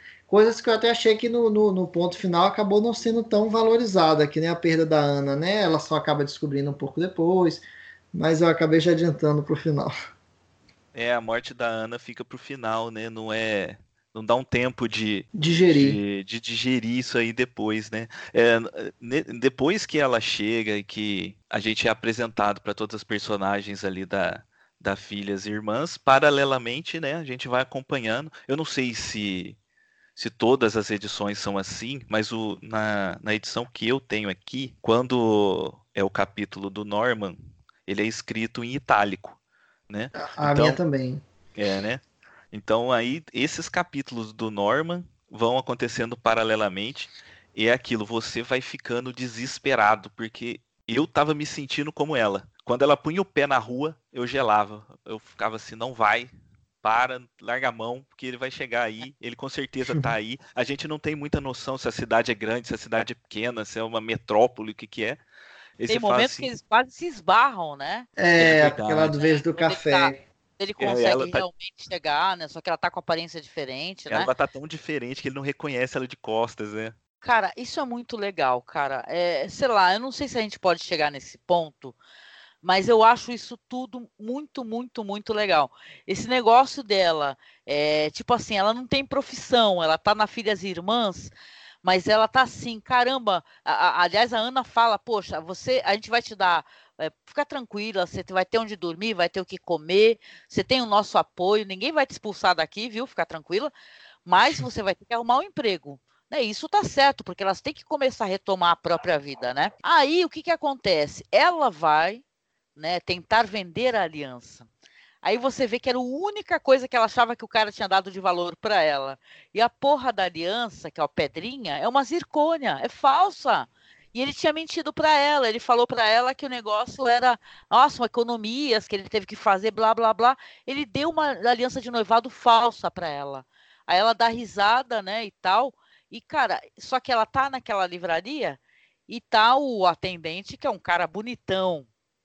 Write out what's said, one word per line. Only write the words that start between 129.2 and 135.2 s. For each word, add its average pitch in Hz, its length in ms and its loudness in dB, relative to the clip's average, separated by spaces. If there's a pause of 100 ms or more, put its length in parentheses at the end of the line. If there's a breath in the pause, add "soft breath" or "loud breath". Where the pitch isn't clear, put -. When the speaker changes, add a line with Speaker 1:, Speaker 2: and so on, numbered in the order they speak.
Speaker 3:
que 214 100 -14
fazer, 202 340 2
blá, 220 240 2
blá, 220 200 2
blá. 240 220 4 (300 loud breath)
Ele 277 200 -4
deu 277 240 -2
uma 311 200 0
aliança 240 500 0
de 233 100 -12
noivado 233 400 2
falsa 226 600 4
pra 175 180 -8
ela. 143 380 -8 (400 soft breath)
Aí 180 120 4
ela 226 160 4
dá 233 140 2
risada, 226 760 0
né, 208 240 -6